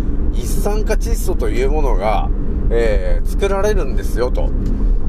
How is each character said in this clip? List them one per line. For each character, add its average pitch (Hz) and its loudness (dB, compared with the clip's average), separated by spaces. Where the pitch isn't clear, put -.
一 - -2
酸 208 0
化 - 0
窒 - 0
素 - -2
と 117 0
い 117 0
う 143 0
も 147 0
の 131 2
が、 104 0
え 110 2
ー、 - 0
作 - 0
ら 98 0
れ 214 2
る - 0
ん - -2
で - -2
す - -2
よ、 123 0
と。 - 0